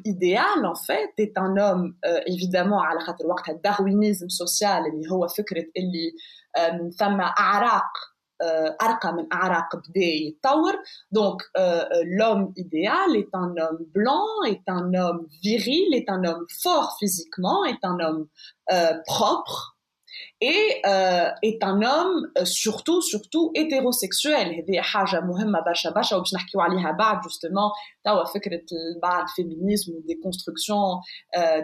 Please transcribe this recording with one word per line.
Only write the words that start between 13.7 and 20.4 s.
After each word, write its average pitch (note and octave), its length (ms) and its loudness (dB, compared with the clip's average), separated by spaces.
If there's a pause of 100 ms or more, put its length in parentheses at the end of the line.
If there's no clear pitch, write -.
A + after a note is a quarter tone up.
blanc, C#4 320 2 (200)
est G3 220 -4
un F3+ 240 0
homme F3 340 0 (160)
viril, B3+ 500 2
est A#3 160 0
un F#3 140 0
homme E3+ 220 -2 (180)
fort D#4 360 0
physiquement, G3 640 0
est B3+ 180 -4
un F3+ 220 -2
homme, D#3 220 -2 (440)
euh, E3+ 220 4 (120)
propre. - 720 -2 (680)